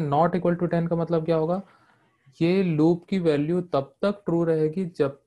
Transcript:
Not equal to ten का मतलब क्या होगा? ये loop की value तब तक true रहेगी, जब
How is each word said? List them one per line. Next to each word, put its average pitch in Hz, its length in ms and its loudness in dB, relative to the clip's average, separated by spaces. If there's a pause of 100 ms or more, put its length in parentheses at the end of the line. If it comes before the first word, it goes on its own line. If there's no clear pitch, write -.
Not 170 300 2
equal 175 220 0
to 175 120 -2
ten 170 160 0
का 170 60 -2
मतलब 165 300 -2
क्या 165 120 0
होगा? 170 240 -2 (800)
ये 180 240 2
loop 170 460 2
की 196 100 0
value 160 400 0 (140)
तब 139 280 -2
तक 202 240 -2
true 170 180 0
रहेगी, 160 440 0
जब 147 400 -4